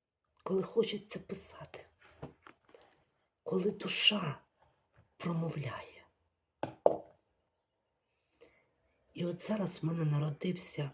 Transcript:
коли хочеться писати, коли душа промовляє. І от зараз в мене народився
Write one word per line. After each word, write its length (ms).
коли 200
хочеться 560
писати, 640
коли 280
душа 720
промовляє. 880
І 120
от 220
зараз 220
в 20
мене 200
народився 880